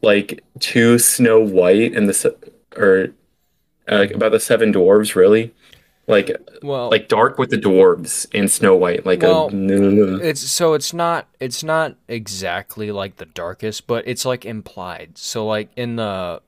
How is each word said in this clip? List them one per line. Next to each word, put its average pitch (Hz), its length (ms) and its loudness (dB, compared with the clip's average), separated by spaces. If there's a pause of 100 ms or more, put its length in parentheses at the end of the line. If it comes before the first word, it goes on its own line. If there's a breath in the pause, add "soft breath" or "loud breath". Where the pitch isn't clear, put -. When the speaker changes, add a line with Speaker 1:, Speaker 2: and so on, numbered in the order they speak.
Speaker 1:
like, 104 400 0 (180)
to 120 380 4
Snow 117 420 4
White 98 540 2
and 104 140 0
the 95 60 0
se-, - 200 -2 (420)
or, 95 320 2 (800)
uh, 101 260 2
about 110 180 0
the 110 80 2
seven 110 320 2
dwarves, 98 420 4
really. 104 400 4 (540 soft breath)
Like, 101 260 2 (280)
Speaker 2:
Well, 135 280 -6
Speaker 1:
like, 107 180 0
dark 113 300 2
with 127 120 -2
the 131 80 -2
dwarves 92 760 2
in 101 160 -2
Snow 98 260 4
White. 87 300 0
Like, 92 160 0
Speaker 2:
well, 156 320 2
Speaker 1:
a, 98 640 2
Speaker 2:
it's, 98 240 -4
so 160 320 -2
it's 151 220 -4
not, 170 340 -6 (100)
it's 127 240 -8
not 156 340 -4 (120)
exactly, 101 840 -8
like, 98 260 -10
the 85 100 -16
darkest, 92 600 -12
but 117 220 -6
it's, 123 160 -8
like, 123 220 -6
implied. 90 720 -16
So, - 280 -8
like, 107 300 -6
in 120 200 -8
the 95 500 -8